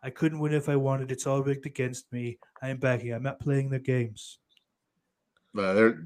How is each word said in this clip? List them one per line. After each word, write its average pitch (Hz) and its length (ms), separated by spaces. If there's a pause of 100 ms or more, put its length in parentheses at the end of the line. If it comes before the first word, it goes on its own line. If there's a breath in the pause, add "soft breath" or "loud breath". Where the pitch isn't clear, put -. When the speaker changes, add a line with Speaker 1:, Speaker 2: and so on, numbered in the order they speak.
Speaker 1:
I 131 80
couldn't 156 280
win 151 140
if 147 160
I 143 80
wanted. 135 340
It's 127 160
all 135 160
rigged 135 220
against 127 480
me. 120 260 (240)
I 131 60
am 131 80
backing. 120 380
I'm 117 80
not 135 180
playing 139 300
their 135 100
games." 123 580 (1160)
Speaker 2:
Uh, 98 160
they're, 113 340